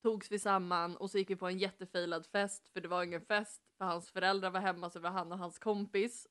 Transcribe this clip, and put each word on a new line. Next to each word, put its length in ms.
togs 280
vi 80
samman 580
och 140
så 60
gick 120
vi 60
på 120
en 100
jättefilad 680
fest, 440
för 120
det 60
var 160
ingen 180
fest, 400
för 80
hans 260
föräldrar 380
var 100
hemma, 300
så 100
var 100
han 220
och 60
hans 220
kompis. 720